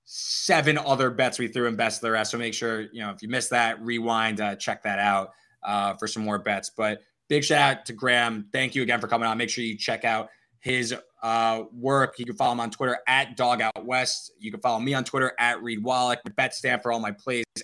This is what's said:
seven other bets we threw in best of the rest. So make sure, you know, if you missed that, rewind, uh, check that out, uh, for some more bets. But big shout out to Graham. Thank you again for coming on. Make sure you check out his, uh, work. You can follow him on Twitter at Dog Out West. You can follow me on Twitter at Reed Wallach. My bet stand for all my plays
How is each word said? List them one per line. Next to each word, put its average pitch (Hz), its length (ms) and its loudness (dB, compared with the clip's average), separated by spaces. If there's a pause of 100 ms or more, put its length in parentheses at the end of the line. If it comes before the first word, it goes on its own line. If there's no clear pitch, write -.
seven 151 720 0
other 131 320 2
bets 120 300 0
we 123 80 -2
threw 123 180 0
in 117 100 0
best 110 220 0
of - 40 -10
the 113 100 0
rest. 110 180 2
So 120 80 -4
make 117 160 -4
sure, 113 280 -2
you 110 200 -12
know, 104 80 -6
if 98 140 -12
you 107 60 -8
missed 123 200 -2
that, 117 320 2
rewind, 113 580 0
uh, 104 180 -2
check - 260 -4
that 98 160 0
out, 98 320 2 (320)
uh, 101 320 0
for 110 120 -6
some 110 160 -4
more 104 140 0
bets. 101 320 -2
But 107 320 -2 (280)
big 147 140 4
shout 143 360 4
out - 80 -18
to 123 60 -12
Graham. 117 600 2
Thank 131 220 0
you 135 80 0
again 117 180 2
for 117 60 -4
coming 113 200 2
on. 113 120 0
Make 117 100 -2
sure 120 140 -4
you 110 120 -4
check 110 300 -4
out 113 240 0 (300)
his, 127 340 -2 (300)
uh, 113 400 2 (100)
work. 131 460 2
You 123 60 -6
can 117 100 -8
follow 127 180 2
him 120 60 -4
on 117 120 -2
Twitter 127 360 -2
at 131 280 2
Dog 123 240 2
Out 110 260 -2
West. 127 540 -2
You 107 100 -10
can 104 120 -10
follow 117 180 2
me 131 140 -2
on 131 100 0
Twitter 131 360 0
at 120 220 2
Reed 113 220 -4
Wallach. 123 400 2
My - 140 -14
bet 131 160 2
stand 123 280 0
for 120 100 -2
all 117 80 0
my 107 120 -4
plays 120 320 -4 (200)